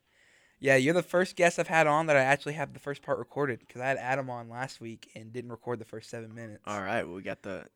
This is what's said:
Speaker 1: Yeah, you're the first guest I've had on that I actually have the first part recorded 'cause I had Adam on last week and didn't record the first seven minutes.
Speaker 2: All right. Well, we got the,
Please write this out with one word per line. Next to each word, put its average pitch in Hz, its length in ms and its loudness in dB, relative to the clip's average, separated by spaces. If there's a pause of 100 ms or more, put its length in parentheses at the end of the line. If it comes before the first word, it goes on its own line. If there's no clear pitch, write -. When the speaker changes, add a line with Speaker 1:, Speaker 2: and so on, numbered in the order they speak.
(600)
Speaker 1:
Yeah, 135 160 6
you're 135 180 6
the 175 80 2
first 180 340 0
guest 175 220 4
I've 165 100 0
had 160 180 4
on 151 200 2
that 147 100 6
I 135 40 8
actually 143 340 2
have 139 180 -6
the 131 60 -16
first 139 240 -8
part 143 160 -2
recorded 127 500 -4
'cause 120 140 -12
I 131 60 -2
had 139 100 2
Adam 131 320 -2
on 117 180 -10
last 123 320 -10
week 113 340 -14
and 110 160 -16
didn't 120 200 -10
record 117 280 -6
the 110 60 -14
first - 240 -14
seven 113 260 -12
minutes. 113 320 -14
Speaker 2:
All 104 140 -4
right. 98 220 0
Well, 85 140 -8
we 98 40 -10
got - 220 -8
the, 95 320 -8